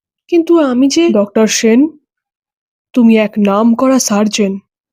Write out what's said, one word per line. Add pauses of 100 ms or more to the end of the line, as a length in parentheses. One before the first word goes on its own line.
(280)
"কিন্তু
আমি
যে"
"ডক্টর
সেন, (1080)
তুমি
এক (160)
নাম
করা
সার্জেন, (360)